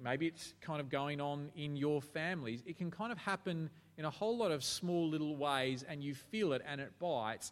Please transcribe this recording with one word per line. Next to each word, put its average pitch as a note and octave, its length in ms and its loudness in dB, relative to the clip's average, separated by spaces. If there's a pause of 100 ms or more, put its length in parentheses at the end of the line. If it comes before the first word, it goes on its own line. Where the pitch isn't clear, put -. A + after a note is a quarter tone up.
maybe C3+ 260 2
it's - 320 -6
kind D3+ 220 -4
of C3+ 80 -4
going C#3+ 320 0
on C#3+ 340 -2
in D3 200 -4
your D3 260 4
families. D3 640 -4
It F3 120 -8
can F3 140 -2
kind A3+ 200 -4
of G#3+ 60 -4
happen E3+ 520 -2 (280)
in D#3 80 -4
a D#3 60 2
whole A3+ 260 0
lot G#3 140 2
of C#3 120 2
small F3 460 2
little D3+ 260 2
ways, C3 460 2
and C#3+ 220 -6
you C#3+ 100 -2
feel F3+ 400 2
it B2+ 120 2
and C#3+ 140 -4
it C3 200 -8
bites. A#2+ 520 0